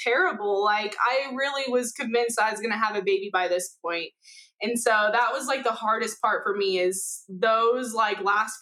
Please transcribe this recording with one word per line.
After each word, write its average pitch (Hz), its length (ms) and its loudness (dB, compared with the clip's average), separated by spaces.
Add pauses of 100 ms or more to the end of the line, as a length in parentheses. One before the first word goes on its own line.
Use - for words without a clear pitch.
terrible." 208 600 2
Like, 208 360 2
I 262 360 2
really 269 360 -2
was 247 200 0
convinced 233 480 0
I 214 100 2
was 208 120 -4
gonna 220 220 -2
have 214 120 0
a 196 80 0
baby 196 280 0
by 185 160 2
this 180 360 -2
point. 170 280 -4 (480)
And 233 200 -2
so 233 100 -4
that 220 420 2
was, 262 140 -4
like, 262 180 -2
the 233 80 0
hardest 220 480 -2
part 208 240 0
for 202 120 -2
me, 190 240 0
is 185 500 -2
those, 226 640 2
like, 208 300 0
last 208 380 0